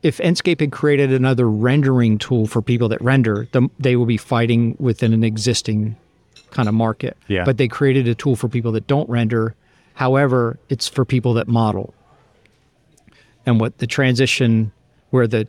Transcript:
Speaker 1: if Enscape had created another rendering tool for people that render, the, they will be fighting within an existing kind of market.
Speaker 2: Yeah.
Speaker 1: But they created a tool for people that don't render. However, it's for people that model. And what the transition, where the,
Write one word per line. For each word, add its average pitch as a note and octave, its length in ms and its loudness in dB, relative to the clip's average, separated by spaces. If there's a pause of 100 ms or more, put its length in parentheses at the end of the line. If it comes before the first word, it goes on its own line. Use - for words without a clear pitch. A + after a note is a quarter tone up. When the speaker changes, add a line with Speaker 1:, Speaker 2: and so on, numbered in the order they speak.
Speaker 1:
if D3+ 160 0
Enscape F3 420 0
had C#3+ 120 -2
created C#3+ 400 2
another B2+ 380 2
rendering B2 640 2
tool A2 300 -2
for A2 160 -2
people A#2+ 260 0
that - 140 -4
render, A#2 500 0
the, B2+ 160 2 (100)
they B2+ 180 0
will A#2+ 100 0
be A2+ 100 0
fighting A#2 600 0
within A#2 340 0
an A2+ 120 2
existing A2 680 -2 (580)
kind A#2 180 -2
of G#2+ 40 0
market. A2+ 420 -2 (120)
Speaker 2:
Yeah. F#2 160 0
Speaker 1:
But B2 140 0
they B2+ 100 0
created C3+ 400 0
a A#2 60 0
tool C3 220 -2
for B2 120 -4
people A#2 240 -4
that A2 140 -4
don't C#3+ 240 0
render. A2+ 440 0 (400)
However, C3 640 0 (120)
it's - 180 -6
for C3 160 -2
people B2 300 0
that A#2 140 -2
model. A2 440 0 (1500)
And A#2+ 140 4
what A2+ 180 -2
the A#2 80 -6
transition, A#2+ 840 0 (400)
where B2+ 160 2
the, A2 220 -2